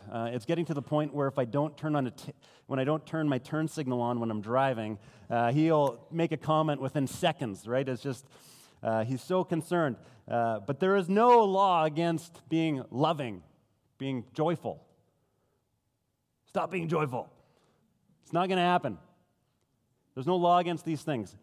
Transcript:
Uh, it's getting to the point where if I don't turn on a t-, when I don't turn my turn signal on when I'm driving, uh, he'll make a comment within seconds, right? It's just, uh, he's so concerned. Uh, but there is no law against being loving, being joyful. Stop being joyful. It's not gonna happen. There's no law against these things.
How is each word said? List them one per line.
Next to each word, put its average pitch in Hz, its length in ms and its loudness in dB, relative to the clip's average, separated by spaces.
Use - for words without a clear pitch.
Uh, 117 220 -4
it's 120 120 -8
getting 170 200 -2
to 165 80 -6
the 143 80 -4
point 151 320 -2
where 139 160 0
if 135 100 -2
I 127 60 0
don't 143 320 -2
turn 151 180 -2
on 135 120 0
a 110 40 -6
t-, - 220 -16
when 135 140 -4
I 131 40 0
don't 151 220 -2
turn 156 240 -2
my 135 80 2
turn 156 320 -4
signal 127 320 -4
on 120 180 -2
when 117 120 -2
I'm 107 100 -4
driving, 113 560 0
uh, 120 240 2
he'll 147 580 2
make 165 220 -2
a 151 40 -2
comment 156 440 0
within 135 260 -2
seconds, 127 600 -4
right? 131 200 0
It's 127 140 -6
just, 135 240 -8
uh, 110 220 0
he's 123 160 -4
so 185 240 0
concerned. 165 500 0
Uh, 117 320 0
but 131 220 -6
there 190 160 4
is 185 100 0
no 226 380 8
law 190 400 4
against 160 640 -2
being 160 420 0
loving, 131 520 -2
being 131 360 -6
joyful. 151 500 -2
Stop 160 240 -2
being 170 180 -2
joyful. 147 420 -2
It's - 100 -10
not 175 140 0
gonna 185 140 0
happen. 175 360 2
There's 131 140 -8
no 180 80 2
law 175 240 6
against 170 260 -2
these 160 160 -4
things. 120 420 -6